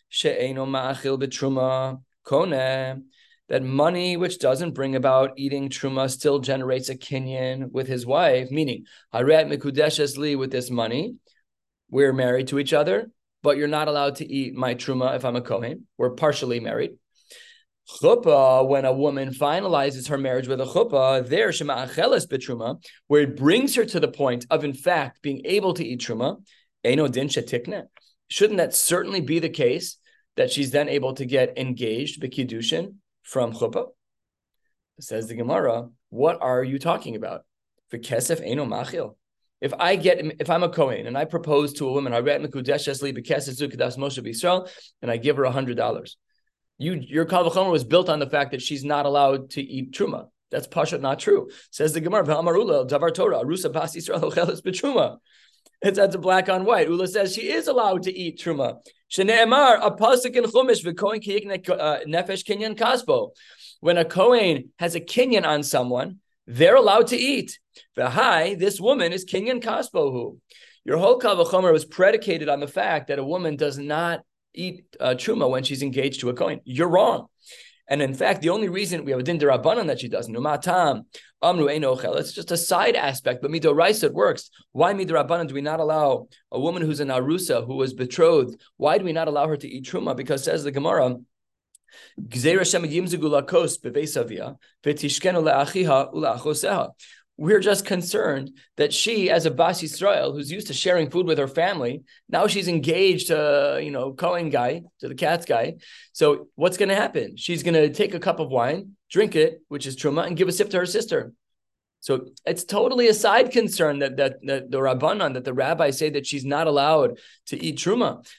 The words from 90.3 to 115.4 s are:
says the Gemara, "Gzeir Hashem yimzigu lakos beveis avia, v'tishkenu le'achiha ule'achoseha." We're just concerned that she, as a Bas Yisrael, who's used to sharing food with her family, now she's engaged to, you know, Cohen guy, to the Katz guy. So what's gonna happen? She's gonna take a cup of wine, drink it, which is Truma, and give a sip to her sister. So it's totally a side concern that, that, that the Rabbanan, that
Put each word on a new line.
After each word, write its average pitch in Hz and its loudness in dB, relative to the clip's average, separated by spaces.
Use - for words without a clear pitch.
says 156 -2
the 143 -4
Gemara, 139 0
"Gzeir 123 0
Hashem 175 0
yimzigu 160 -2
lakos 147 2
beveis 147 -4
avia, 117 -6
v'tishkenu 151 0
le'achiha 143 2
ule'achoseha." 147 -2
We're 190 4
just 190 2
concerned 170 -2
that 143 2
she, 214 0
as 160 4
a 160 2
Bas 170 2
Yisrael, 156 0
who's 147 -8
used 208 -10
to - -10
sharing 170 0
food 175 0
with 156 2
her 135 0
family, 160 -2
now 180 2
she's 185 -2
engaged 170 2
to, 143 2
you 151 -8
know, 135 -6
Cohen 170 -2
guy, 135 0
to 139 -10
the 135 -12
Katz 170 -2
guy. 139 -2
So 147 2
what's 170 0
gonna 196 2
happen? 135 -2
She's 170 -6
gonna 160 6
take 151 -2
a 165 -6
cup 175 0
of 147 -4
wine, 135 -2
drink 208 2
it, 160 2
which 143 -10
is 131 -10
Truma, 156 -2
and 175 -4
give 185 4
a 175 0
sip 196 0
to 185 0
her 175 0
sister. 208 -4
So 131 -2
it's 170 -4
totally 240 2
a 214 6
side 226 4
concern 170 0
that, 131 -2
that, 135 2
that 131 -4
the 131 -2
Rabbanan, 139 0
that 127 -8